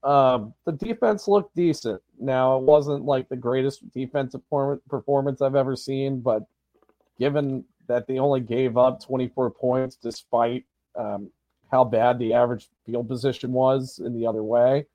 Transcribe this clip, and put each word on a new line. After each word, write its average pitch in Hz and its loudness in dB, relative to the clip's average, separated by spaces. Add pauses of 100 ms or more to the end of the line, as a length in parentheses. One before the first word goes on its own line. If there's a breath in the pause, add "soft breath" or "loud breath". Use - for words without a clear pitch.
Um, 131 2 (120)
the 170 -4
defense 214 -2
looked 202 2
decent. 151 -2 (180)
Now, 131 2
it 131 -2
wasn't, 143 2
like, 135 -2
the 131 -6
greatest 131 -2
defensive 131 -6
perform-, 139 -2
performance 139 -2
I've 135 0
ever 135 0
seen, 135 -4
but 117 0 (720)
given 139 -2 (240)
that 120 0
they 131 -4
only 135 2
gave 117 -2
up 123 2
twenty-four 127 -2
points 131 -2
despite, 120 -2 (320)
um, 104 -8 (420)
how 127 4
bad 120 2
the 113 0
average 120 0 (180)
field 117 -6
position 127 -4
was 131 0
in 120 -8
the 113 -4
other 110 -2
way 123 2